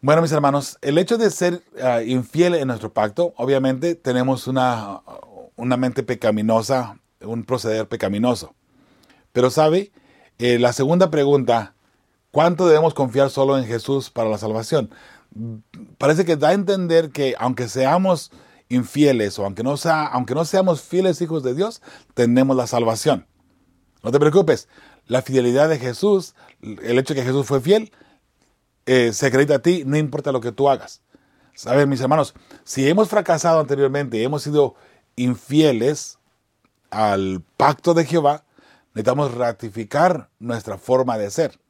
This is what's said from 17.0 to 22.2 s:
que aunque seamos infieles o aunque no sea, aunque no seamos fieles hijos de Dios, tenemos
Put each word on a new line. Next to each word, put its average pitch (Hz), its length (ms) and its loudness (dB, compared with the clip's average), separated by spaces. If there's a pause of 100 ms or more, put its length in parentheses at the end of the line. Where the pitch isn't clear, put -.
que 135 260 -2
aunque 123 300 -4
seamos 165 640 0 (380)
infieles 135 680 2
o 101 80 -4
aunque 98 180 -6
no 139 140 -2
sea, 156 300 -2
aunque 123 260 -4
no 160 120 -2
seamos 185 360 0
fieles 180 400 -2
hijos 160 220 -4
de 127 100 -2
Dios, 196 280 -6 (340)
tenemos 127 420 4